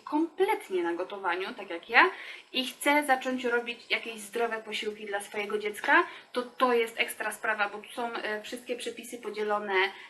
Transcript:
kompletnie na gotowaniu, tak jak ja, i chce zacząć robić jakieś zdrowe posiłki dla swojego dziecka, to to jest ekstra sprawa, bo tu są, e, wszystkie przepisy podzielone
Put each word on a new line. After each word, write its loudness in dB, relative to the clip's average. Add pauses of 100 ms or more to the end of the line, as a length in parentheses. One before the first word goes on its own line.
kompletnie 2
na 0
gotowaniu, -4
tak -10
jak -8
ja, 8 (420)
i 0
chce 4
zacząć 2
robić -2
jakieś -2
zdrowe -2
posiłki -6
dla -4
swojego -4
dziecka, 4 (280)
to 0
to 2
jest 2
ekstra -2
sprawa, 0
bo -10
tu -14
są, -4
e, -4
wszystkie -8
przepisy -10
podzielone -2 (360)